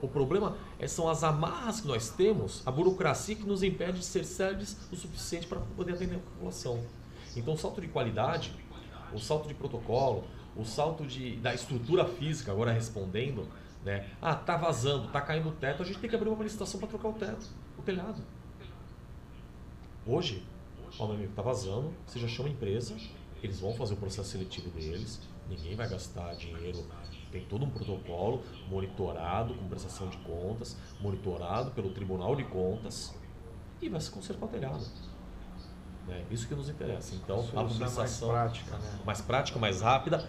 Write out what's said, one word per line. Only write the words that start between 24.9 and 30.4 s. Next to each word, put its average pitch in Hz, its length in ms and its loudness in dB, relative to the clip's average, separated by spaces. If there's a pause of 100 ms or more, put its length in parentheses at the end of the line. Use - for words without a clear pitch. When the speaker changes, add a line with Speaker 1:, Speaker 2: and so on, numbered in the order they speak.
Speaker 1:
ninguém 87 280 -4
vai 113 120 -2
gastar 87 460 -4
dinheiro, 85 500 -6 (480)
tem 92 140 -6
todo 113 180 0
um 143 60 2
protocolo 98 720 0 (260)
monitorado 95 880 0
com 98 140 -4
prestação 92 420 -4
de 92 100 -8
contas, 92 560 -4 (240)